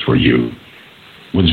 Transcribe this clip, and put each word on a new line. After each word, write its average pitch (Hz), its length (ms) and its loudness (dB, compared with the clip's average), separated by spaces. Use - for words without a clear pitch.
for 64 100 0
you 60 360 0
was 90 200 2